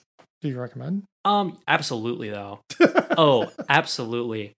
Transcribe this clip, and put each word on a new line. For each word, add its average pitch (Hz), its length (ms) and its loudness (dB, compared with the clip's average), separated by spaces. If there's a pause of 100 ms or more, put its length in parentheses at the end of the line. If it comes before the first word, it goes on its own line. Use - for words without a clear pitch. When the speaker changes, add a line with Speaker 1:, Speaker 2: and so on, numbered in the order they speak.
(420)
Speaker 1:
Do 156 60 -6
you 127 120 -8
recommend? 135 440 -8 (200)
Speaker 2:
Um, 202 320 0 (100)
absolutely, 120 600 -2
though. 101 320 -10 (180)
Speaker 1:
<laughs> 339 120 6 (260)
Speaker 2:
Oh, 143 340 4 (180)
absolutely. 117 880 0